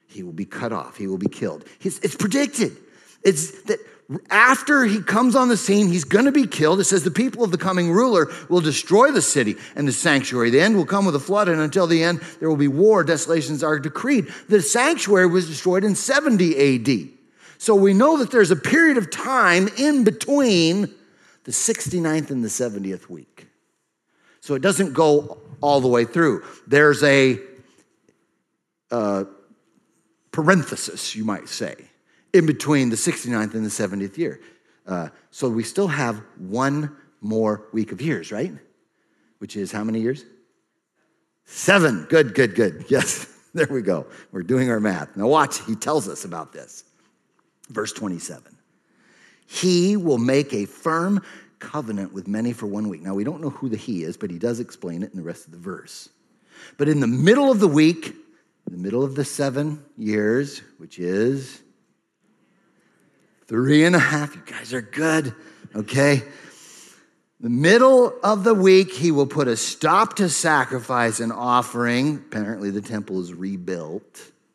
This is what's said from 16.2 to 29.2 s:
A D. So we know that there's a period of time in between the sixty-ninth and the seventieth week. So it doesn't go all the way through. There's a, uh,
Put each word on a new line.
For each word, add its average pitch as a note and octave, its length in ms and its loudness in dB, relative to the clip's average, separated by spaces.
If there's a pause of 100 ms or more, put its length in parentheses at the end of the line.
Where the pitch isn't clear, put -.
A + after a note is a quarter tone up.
A C#3 200 4
D. A2+ 360 -2 (440)
So A3 180 2
we G3 180 6
know C#4+ 240 6
that B3+ 120 -2
there's G#3 220 4
a F3+ 60 2
period D4+ 400 4
of F#3+ 120 -2
time G#3 680 2
in C#4 260 2
between G3+ 880 2 (520)
the A#2 80 -12
sixty-ninth D#3+ 760 -2
and B2+ 140 -4
the G#2+ 60 -4
seventieth G2 600 -6
week. - 380 -20 (920)
So - 120 -6
it C3+ 80 -2
doesn't F#3+ 320 0
go D3 440 2 (240)
all C#3+ 180 4
the B2+ 80 0
way A#2+ 160 4
through. C#3+ 400 0 (240)
There's C#3+ 360 6
a, C3+ 360 4 (1500)
uh, G2+ 320 -2 (1080)